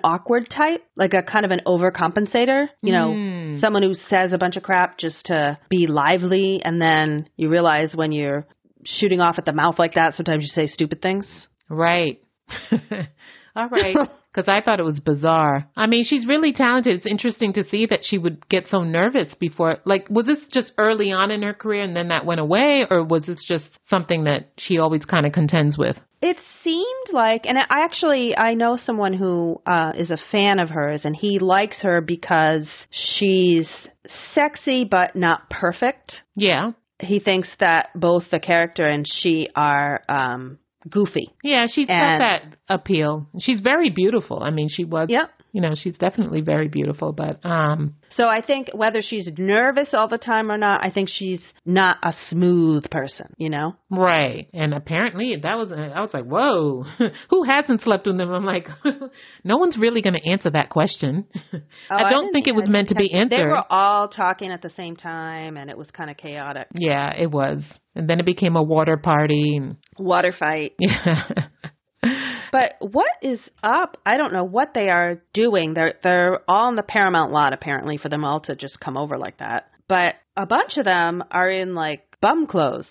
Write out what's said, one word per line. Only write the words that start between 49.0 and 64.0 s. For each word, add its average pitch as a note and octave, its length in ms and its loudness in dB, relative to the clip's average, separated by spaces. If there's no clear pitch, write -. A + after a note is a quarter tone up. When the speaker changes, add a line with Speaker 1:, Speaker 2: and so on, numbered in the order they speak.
Speaker 1:
she's G3 340 -6
nervous B3 560 2
all A3 140 2
the A3+ 100 -4
time A3 340 -2
or G#3 60 -2
not, G#3 260 2
I F#3+ 60 -2
think F#3+ 200 -2
she's F#3 320 -6
not F#3 360 4
a E3 120 -2
smooth E3+ 600 4
person, C#3 380 -8
you D#3+ 120 -4
know? D3+ 260 -4
Speaker 2:
Right. E3 640 2
And D#3 200 -2
apparently F#3 640 -4
that D#3 220 -4
was, A3 140 -6
I D3+ 300 -8
was G#3+ 120 -6
like, C3 120 -6
"Whoa, D3+ 600 0
<laughs> - 220 -10
who F#4 140 4
hasn't C4+ 380 2
slept G3+ 260 0
with F#3+ 100 0
them?" F3+ 140 -2
I'm F3+ 140 -4
like, F3+ 220 -4
<laughs> - 380 -20
"No G#3 140 2
one's F4 200 2
really A3+ 240 2
gonna F#3 240 0
answer F3 260 0
that D3 180 0
question." D#3 560 -2
<laughs> - 20 -12
Speaker 1:
Oh, G3 40 -2
Speaker 2:
I G#3+ 100 4
Speaker 1:
I - 60 4
Speaker 2:
don't C#4 140 4
Speaker 1:
didn't G4 80 -4
Speaker 2:
think C#4 140 2
it B3 80 2
was G#3+ 80 2
Speaker 1:
even G3+ 100 2
Speaker 2:
meant G3+ 160 2
to G3+ 60 2
be G3 140 2
Speaker 1:
think G3 220 2
they A#3+ 60 2
Speaker 2:
answered. D#3+ 120 2
Speaker 1:
were - 220 0
all G3+ 360 2